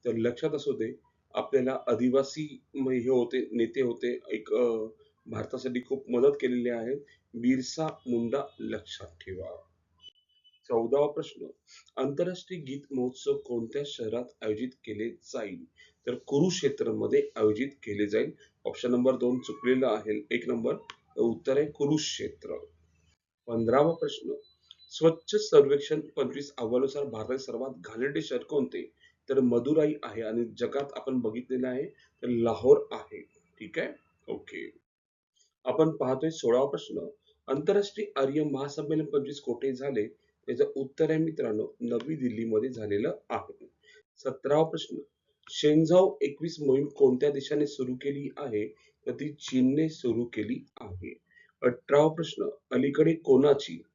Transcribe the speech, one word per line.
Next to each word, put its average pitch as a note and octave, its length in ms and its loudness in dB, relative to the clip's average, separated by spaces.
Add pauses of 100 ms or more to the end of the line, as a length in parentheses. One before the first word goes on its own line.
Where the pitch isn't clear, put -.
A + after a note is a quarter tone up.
तर A#2+ 80 0
लक्षात A#2+ 380 -2
असू C#3+ 220 -2
दे, A#2 280 -4 (340)
आपल्याला C3 520 2
आदिवासी C3 760 0 (140)
म-, C3 160 -2
हे B2 200 0
होते, B2 420 2
नेते A#2 300 0
होते, B2 360 -2 (120)
एक, G#2+ 240 -4
अ, A2+ 300 2 (420)
भारतासाठी A#2+ 600 -6
खूप B2 240 -6
मदत B2 300 6
केलेली B2 280 0
आहे, A#2+ 260 -4 (400)
बिरसा B2+ 520 0
मुंडा, A#2+ 560 -4 (180)
लक्षात A2 460 -10
ठेवा. - 500 -12 (1120)
चौदावा B2 380 4
प्रश्न, - 400 -6 (500)
आंतरराष्ट्रीय F3 640 -2
गीत C#3 200 -10 (100)
महोत्सव C3 480 -2
कोणत्या A#2+ 480 -6
शहरात A#2 380 -6 (180)
आयोजित A2 260 -2
केले A2 420 -6
जाईल? G2 540 -10 (420)
तर B2 80 -2
कुरुक्षेत्रमध्ये C3+ 1200 2
आयोजित A2 320 2
केले G#2 380 -4
जाईल. A2+ 240 0 (340)
ऑप्शन - 260 -4
नंबर B2 260 4
दोन B2 240 0
चुकलेला B2+ 460 2
आहे, G#2+ 440 -2
एक A#2 180 -2
नंबर, A#2 260 -2 (420)
तर - 40 -2
उत्तर A#2 380 2
आहे D3+ 120 0
कुरुक्षेत्र. - 840 -2 (920)
पंधरावा B2 460 4
प्रश्न, - 420 -4 (560)
स्वच्छ - 460 2
सर्वेक्षण C#3+ 640 6
पंचवीस C#3+ 580 -4
अहवालानुसार C3+ 460 0
भारताचे A#2 340 -6
सर्वात B2+ 380 -6
घाणेरडे C3+ 460 -4
शहर C3 200 -6
कोणते? - 500 -4 (360)
तर C3+ 120 4
मदुराई C3+ 520 4 (100)
आहे A2+ 200 -8
आणि A2+ 220 -2 (140)
जगात C3+ 340 -2
आपण B2+ 280 -4
बघितलेलं B2 480 -4
आहे B2+ 180 -4 (360)
तर B2 60 -6
लाहोर A2+ 500 4 (120)
आहे. G#2+ 300 -12 (380)
ठीक A2 200 -10
आहे, A3+ 100 -4 (440)
ओके. - 380 -12 (920)
आपण D#3 260 2
पाहतोय C3+ 400 -2
सोळावा C3 400 2
प्रश्न, - 380 -8 (380)
आंतरराष्ट्रीय G3 760 0
आर्य C#3 220 2
महासंमेलन C#3+ 600 -2
पंचवीस C#3+ 360 0
कोठे C3 320 -4
झाले? B2 320 -2 (440)
याचं B2 160 4 (120)
उत्तर C#3 340 0
आहे D#3+ 80 4
मित्रांनो, B2+ 640 -2
नवी A#2+ 360 -2
दिल्लीमध्ये A2+ 540 0
झालेलं A2 460 -2 (140)
आहे. - 360 -8 (520)
सतरावा D3 460 2
प्रश्न, - 320 -8 (540)
शेंझाओ D#3+ 720 6
एकवीस - 380 -4
मोहीम C#3 260 4
कोणत्या C3+ 440 4
देशाने D3 360 -2
सुरू B2+ 280 -4
केली C#3 420 -6
आहे? G#2+ 320 -4 (380)
तर C#3 60 -4
ती C#3+ 200 -8
चीनने C3+ 560 2
सुरू A#2+ 360 -2
केली A#2 420 -6 (140)
आहे. F#2 400 -14 (420)
अठरावा C#3 460 4
प्रश्न, D#3 400 -4 (220)
अलीकडे D#3 440 4
कोणाची C3+ 680 4 (120)